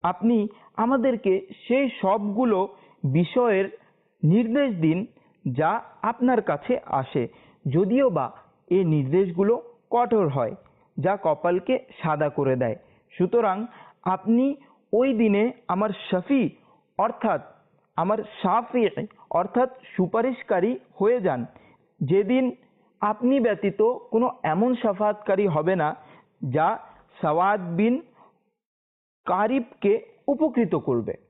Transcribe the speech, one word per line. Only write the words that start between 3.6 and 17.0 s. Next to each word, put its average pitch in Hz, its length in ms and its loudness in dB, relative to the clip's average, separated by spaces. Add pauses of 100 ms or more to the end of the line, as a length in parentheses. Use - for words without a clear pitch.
নির্দেশ 226 520 2
দিন 160 220 0 (480)
যা 143 260 0 (300)
আপনার 240 400 0
কাছে - 320 -2 (120)
আসে, 131 380 -2 (420)
যদিও 202 440 2
বা 151 160 -2 (420)
এই 190 180 2
নির্দেশগুলো 170 680 2 (360)
কঠোর 233 380 2
হয়, 131 280 -2 (420)
যা 180 160 0 (100)
কপালকে 175 520 0 (220)
সাদা 151 320 -2
করে 135 260 0
দেয়। 123 200 -2 (380)
সুতরাং 190 440 0 (460)
আপনি 208 420 0 (480)
ওই 247 200 2
দিনে 214 300 2 (240)
আমার 196 220 -2 (200)
শফি 226 340 0 (540)
অর্থাৎ 208 440 -2 (560)